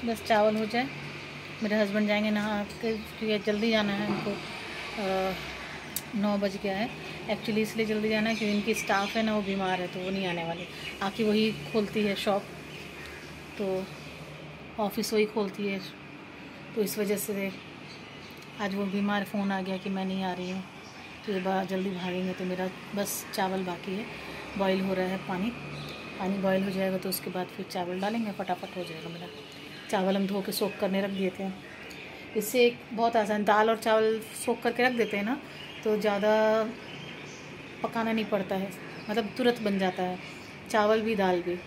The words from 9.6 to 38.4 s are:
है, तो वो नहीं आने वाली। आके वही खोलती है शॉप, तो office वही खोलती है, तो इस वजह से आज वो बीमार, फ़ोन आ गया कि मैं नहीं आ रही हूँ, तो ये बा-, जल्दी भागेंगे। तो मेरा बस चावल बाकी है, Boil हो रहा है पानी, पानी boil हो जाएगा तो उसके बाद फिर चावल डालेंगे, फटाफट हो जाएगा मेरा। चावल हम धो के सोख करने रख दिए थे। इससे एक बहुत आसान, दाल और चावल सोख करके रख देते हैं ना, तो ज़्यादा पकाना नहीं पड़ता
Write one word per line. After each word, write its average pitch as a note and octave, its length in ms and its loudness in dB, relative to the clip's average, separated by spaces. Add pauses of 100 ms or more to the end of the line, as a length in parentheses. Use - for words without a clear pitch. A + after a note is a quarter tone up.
है, F3+ 80 -2
तो F#3 120 -6
वो F#3 100 -2
नहीं F#3+ 160 0
आने E3+ 180 0
वाली। E3+ 200 -4 (380)
आके G3 220 0
वही G#3+ 280 6
खोलती G#3+ 500 0
है G3+ 120 2
शॉप, G3+ 280 2 (1160)
तो F#3+ 260 0 (920)
office G#3+ 340 0
वही G#3+ 120 6
खोलती G#3 420 -2
है, G3 140 -2 (920)
तो A3 80 2
इस G3 160 0
वजह G3+ 180 2
से G3 360 -2 (1080)
आज G3 140 -2
वो G3+ 100 0
बीमार, G3+ 400 2
फ़ोन G3 280 0
आ F#3+ 100 0
गया F#3+ 140 -2
कि F#3+ 140 -4
मैं F#3+ 140 0
नहीं F#3+ 200 0
आ F#3 80 0
रही F3+ 180 -4
हूँ, F#3 140 -4 (600)
तो G#3+ 60 -2
ये F#3+ 80 0
बा-, F#3+ 240 2
जल्दी F#3+ 260 -2
भागेंगे। F#3 420 -2
तो F#3 120 -4
मेरा F#3 260 -2 (240)
बस - 400 -2
चावल F#3+ 300 2
बाकी F3+ 300 -4
है, A3 120 -4 (520)
Boil F#3+ 220 4
हो F#3+ 140 2
रहा F#3 120 2
है F#3 120 0 (100)
पानी, G3 240 0 (680)
पानी G3 200 0
boil F#3+ 260 4
हो G3 60 0
जाएगा F#3+ 280 2
तो F#3 100 -2
उसके F#3 220 -2
बाद F3+ 160 -2
फिर F#3 200 -8
चावल F3+ 340 -2
डालेंगे, G#3+ 320 0
फटाफट F#3+ 440 -4
हो F3+ 80 -4
जाएगा E3 240 -10
मेरा। E3+ 200 -10 (600)
चावल F#3+ 260 4
हम G3 100 4
धो G3 160 0
के G3+ 100 -2
सोख G3 280 0
करने G3 200 4
रख G3 100 0
दिए F#3+ 200 2
थे। F#3+ 220 -4 (840)
इससे A#3+ 300 6
एक A#3+ 140 2 (120)
बहुत A#3 240 4
आसान, G#3 280 4
दाल G#3+ 260 8
और A3+ 60 6
चावल A3 440 6
सोख - 420 -2
करके A#3+ 200 2
रख B3+ 100 6
देते G#3+ 240 2
हैं G3+ 80 0
ना, C4 180 -2 (420)
तो G#3+ 160 4
ज़्यादा G#3+ 640 6 (1160)
पकाना A3+ 300 0
नहीं A3 120 2
पड़ता G3 320 0